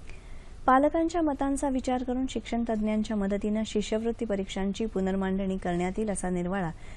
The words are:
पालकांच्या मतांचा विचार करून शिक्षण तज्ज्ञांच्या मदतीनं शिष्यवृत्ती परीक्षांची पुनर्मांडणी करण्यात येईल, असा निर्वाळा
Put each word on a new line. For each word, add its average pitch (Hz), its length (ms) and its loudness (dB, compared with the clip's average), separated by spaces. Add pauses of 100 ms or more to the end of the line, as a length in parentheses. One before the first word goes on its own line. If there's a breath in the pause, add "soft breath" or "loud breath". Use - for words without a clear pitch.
(640 loud breath)
पालकांच्या 302 560 4
मतांचा 277 480 2
विचार 254 340 0
करून 254 260 0
शिक्षण 233 400 -2
तज्ज्ञांच्या 214 480 0
मदतीनं 208 480 0
शिष्यवृत्ती 226 600 0
परीक्षांची 196 600 -2
पुनर्मांडणी 190 720 0
करण्यात 180 400 0
येईल, 214 120 0
असा 180 200 -2
निर्वाळा 180 420 0 (260 loud breath)